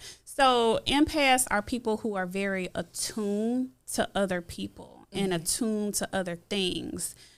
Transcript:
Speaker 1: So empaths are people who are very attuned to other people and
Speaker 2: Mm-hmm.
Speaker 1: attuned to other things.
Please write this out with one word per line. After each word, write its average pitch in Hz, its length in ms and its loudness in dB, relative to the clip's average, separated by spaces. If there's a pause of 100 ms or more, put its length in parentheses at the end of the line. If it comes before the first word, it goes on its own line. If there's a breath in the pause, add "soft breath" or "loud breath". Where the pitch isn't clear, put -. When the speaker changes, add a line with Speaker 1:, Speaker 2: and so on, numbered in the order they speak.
(240 loud breath)
Speaker 1:
So 240 600 4
empaths 277 640 4
are 208 120 0
people 226 360 -2
who 208 180 -4
are 185 100 -2
very 190 480 -2
attuned 220 960 -2 (240)
to - 200 0
other 185 280 0
people - 680 -14
and 190 220 0
Speaker 2:
Mm-hmm. 165 100 0
Speaker 1:
attuned 208 520 -2
to - 180 -4
other 185 240 -4
things. 180 800 -4 (240 loud breath)